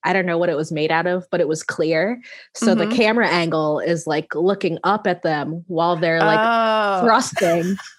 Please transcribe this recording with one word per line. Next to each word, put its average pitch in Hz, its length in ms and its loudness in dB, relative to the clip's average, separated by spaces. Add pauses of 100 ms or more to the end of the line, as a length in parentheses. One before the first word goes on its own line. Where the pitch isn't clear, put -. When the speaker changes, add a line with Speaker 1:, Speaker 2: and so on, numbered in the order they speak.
Speaker 1:
I 180 100 0
don't 190 120 2
know 170 140 0
what 175 100 2
it 151 80 0
was 156 140 -4
made 156 200 -2
out 165 140 0
of, 180 240 -2
but 175 100 -2
it 160 80 2
was 156 140 -2
clear. 165 580 -2 (360)
So 226 180 2
the 226 120 2
Speaker 2:
Mm-hmm. 220 100 -2
Speaker 1:
camera 220 320 2
angle 160 520 0
is, 160 280 -2
like, 156 260 -2
looking 180 500 0
up 208 220 0
at 180 160 -2
them 156 460 -4
while 170 280 0
they're, 165 260 0
like, 214 200 4
Speaker 2:
Oh. 220 640 2
Speaker 1:
thrusting 190 720 2 (220)